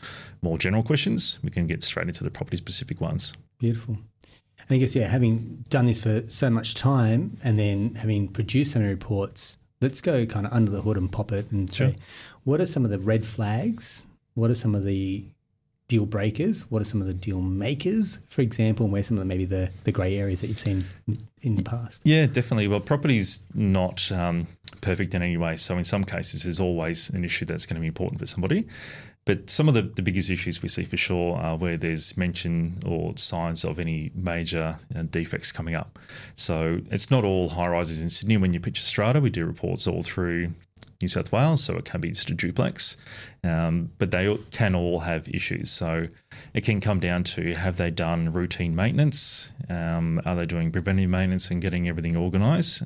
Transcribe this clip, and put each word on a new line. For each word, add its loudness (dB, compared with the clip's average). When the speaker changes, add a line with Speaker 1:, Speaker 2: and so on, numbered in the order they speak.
Speaker 1:
more 0
general 2
questions. 0
We -4
can 0
get -2
straight -2
into -6
the -4
property -6
specific -4
ones. -2
Speaker 2:
Beautiful. -2
And 4
I 6
guess, 4
yeah, 2
having 2
done 6
this 4
for 2
so 2
much 2
time 2
and 4
then 2
having 0
produced 0
so 0
many 4
reports, -4
let's 0
go 2
kinda -2
under 4
the -2
hood 2
and 0
pop -4
it -2
and -2
say, 0
Speaker 1:
Sure. 4
Speaker 2:
what 4
are 2
some 0
of 2
the 0
red 2
flags? -2
What 4
are 4
some 2
of 0
the -2
deal 4
breakers? 0
What 2
are -2
some -2
of -4
the -2
deal -4
makers, 0
for 0
example, 2
and 2
where 2
some 0
of 0
the, -2
maybe 0
the, 0
the 2
grey 0
areas 0
that -4
you've -4
seen 0
in 0
the 2
past? -8
Speaker 1:
Yeah, 6
definitely. 2
Well, 2
property's 2
not, 2
um, 0
perfect 0
in 0
any 0
way. 0
So 0
in 0
some 0
cases, -4
there's -2
always 0
an -2
issue -4
that's -4
gonna -4
be -2
important -4
for -6
somebody. 0
But 0
some 4
of 8
the, 4
the -4
biggest 0
issues -4
we -2
see 0
for -6
sure 0
are -2
where 0
there's 0
mention 0
or -2
signs 0
of -4
any -2
major, -2
uh, -4
defects -2
coming -6
up. -6
So 0
it's 0
not 4
all 2
high-rises 0
in -2
Sydney. 2
When 4
you 0
picture -4
strata, 2
we 4
do -2
reports -2
all 0
through -2
New 0
South -2
Wales, 4
so -2
it -6
can -6
be -2
just -4
a -2
duplex, 0
um, 0
but -2
they 2
all, 2
can 2
all 0
have -4
issues. -4
So -2
it 0
can 2
come 2
down 2
to, -2
have -2
they 0
done 0
routine 0
maintenance? 2
Um, 0
are 0
they 0
doing 0
preventive 2
maintenance 0
and 0
getting 0
everything 0
organised? 2